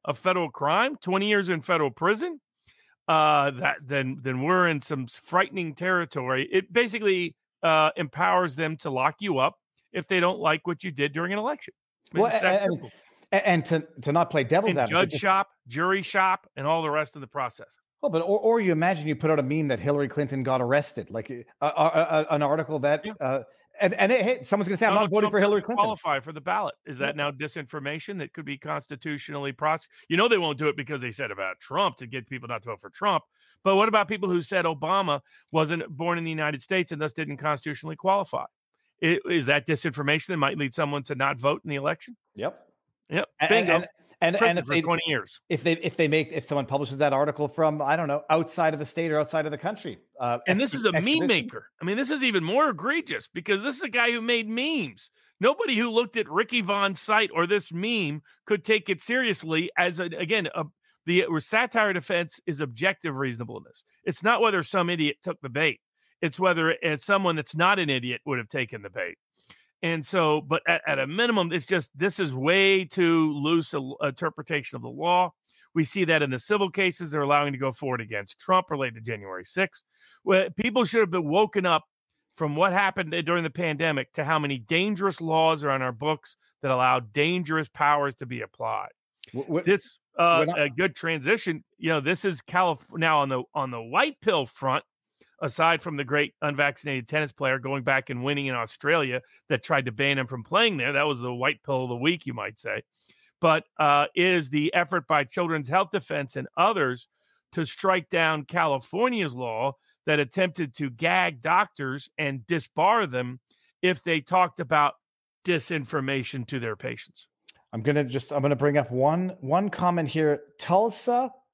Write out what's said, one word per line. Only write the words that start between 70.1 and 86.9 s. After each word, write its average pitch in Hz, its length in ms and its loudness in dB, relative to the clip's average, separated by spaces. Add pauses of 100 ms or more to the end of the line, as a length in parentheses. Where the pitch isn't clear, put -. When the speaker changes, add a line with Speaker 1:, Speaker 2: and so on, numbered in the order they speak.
Speaker 1:
but 151 280 -2
at, 170 180 2
at 143 140 0
a 135 80 -2
minimum, 196 420 0
it's 160 160 -4
just, 175 320 -2
this 190 220 -2
is 156 120 -2
way 190 520 4
too 165 480 2
loose 156 420 0
a 151 40 -2
l-, 135 220 -8
interpretation 151 760 -4
of 117 60 -12
the 120 60 -10
law. 170 440 2 (420)
We 165 80 4
see 185 220 0
that 160 180 4
in 139 80 0
the 127 80 -2
civil 202 320 0
cases 180 400 -2
they're 147 120 -2
allowing 143 300 2
to 131 60 -6
go 131 140 -2
forward 123 280 -4
against 104 380 -8
Trump 185 320 0
related 135 240 -4
to 113 60 -18
January 101 440 -10
sixth. - 380 -4 (400)
Well, 190 340 2
people 226 280 2
should 226 160 2
have 190 100 2
been 170 180 0
woken 190 380 2
up 160 160 2 (540)
from 147 180 -2
what 180 180 4
happened 190 380 0 (160)
during 170 160 2
the 156 80 -2
pandemic 151 600 -2
to 151 120 -4
how 156 140 2
many 143 180 -2
dangerous 180 640 0
laws 160 440 2
are 143 60 0
on 135 120 0
our 127 80 -2
books 143 460 -4 (240)
that 135 100 0
allow 127 300 4